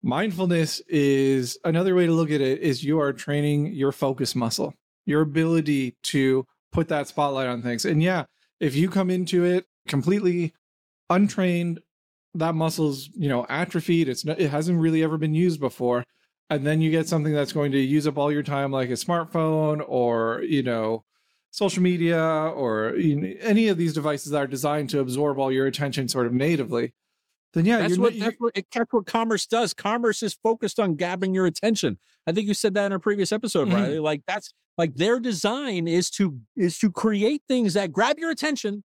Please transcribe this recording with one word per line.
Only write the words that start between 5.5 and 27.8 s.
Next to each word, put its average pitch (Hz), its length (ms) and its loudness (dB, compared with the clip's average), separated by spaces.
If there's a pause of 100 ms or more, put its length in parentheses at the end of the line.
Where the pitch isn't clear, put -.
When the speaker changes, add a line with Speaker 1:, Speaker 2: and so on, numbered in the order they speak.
Speaker 1:
to 131 420 2 (240)
put 165 180 -2
that 147 200 -2
spotlight 135 400 -2
on 123 120 -6
things. 120 240 -4
And 156 180 2
yeah, 180 240 0 (340)
if 139 160 -2
you 175 120 2
come 185 220 0
into 180 340 0
it 180 220 2 (220)
completely 175 680 0 (560)
untrained, 175 680 2 (540)
that 165 200 0
muscle's, 160 600 0
you 147 140 -2
know, 123 200 0
atrophied. 165 600 0
It's 123 160 -6
not, 151 160 -4
it 151 100 2
hasn't 160 280 0
really 160 240 2
ever 160 160 0
been 156 160 0
used 165 260 2
before. 123 440 -2 (460)
And 147 160 -2
then 156 140 2
you 156 100 2
get 160 180 0
something 156 240 0
that's 143 200 -2
going 143 200 0
to 139 60 2
use 139 280 2
up 143 100 -2
all 147 160 0
your 147 100 0
time, 139 280 -2
like 131 200 -2
a 127 40 -2
smartphone 160 920 0
or, 117 600 0
you 139 160 0
know, 113 420 -2 (460)
social 190 320 0
media 170 380 2
or, 147 760 -2
you 156 200 2
know, 185 240 -6
any 220 280 2
of 180 100 0
these 165 160 0
devices 147 380 -4
that 151 60 0
are 139 80 0
designed 143 440 -2
to 147 100 0
absorb 135 380 0
all 135 120 0
your 135 160 2
attention 135 420 -4
sort 123 180 0
of 120 60 -2
natively. 127 600 0 (640)
Then 165 100 2
yeah, 226 140 4
Speaker 2:
That's 180 180 2